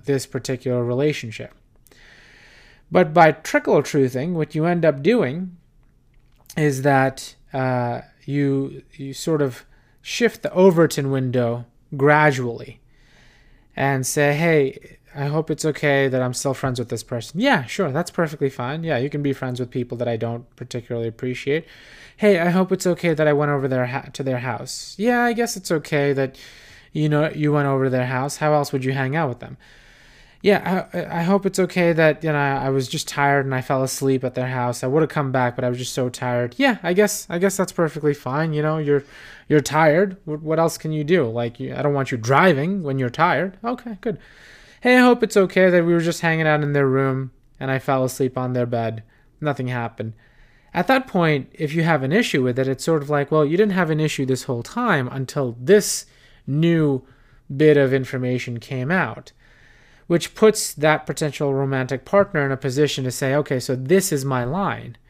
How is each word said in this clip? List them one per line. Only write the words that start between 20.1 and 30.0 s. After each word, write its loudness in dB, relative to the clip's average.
don't -8
particularly -8
appreciate. -4
Hey, 4
I 2
hope 2
it's -2
okay 0
that 2
I 4
went 2
over 0
their 0
ha-, -8
to -8
their -2
house. -10
Yeah, 0
I 0
guess -4
it's -10
okay 0
that, -2
you 0
know, 2
you 0
went 2
over 0
to 0
their 0
house. -4
How 2
else 0
would -4
you 0
hang -2
out 0
with -8
them?" -16